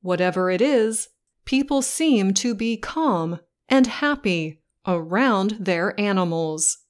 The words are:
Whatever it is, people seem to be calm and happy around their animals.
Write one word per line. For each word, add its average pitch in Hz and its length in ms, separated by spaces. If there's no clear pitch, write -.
Whatever 180 480
it 185 100
is, 226 480
people 277 380
seem 240 520
to 233 200
be 226 220
calm 180 640
and 262 200
happy 196 760
around 196 720
their 185 420
animals. 165 760